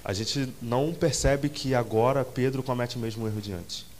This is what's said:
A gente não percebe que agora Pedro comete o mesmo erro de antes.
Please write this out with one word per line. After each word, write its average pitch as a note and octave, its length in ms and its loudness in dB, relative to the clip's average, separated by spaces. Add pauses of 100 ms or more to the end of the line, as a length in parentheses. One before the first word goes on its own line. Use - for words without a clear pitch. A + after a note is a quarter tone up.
A G2+ 100 -2
gente B2 480 -2
não B2+ 320 0
percebe C#3+ 560 2
que C3+ 240 -2
agora A#2+ 500 4
Pedro C3 400 0
comete B2 340 -2
o - 20 -6
mesmo A2+ 280 -4
erro G#2+ 140 -2
de G2+ 120 -6
antes. E2+ 320 -8 (140)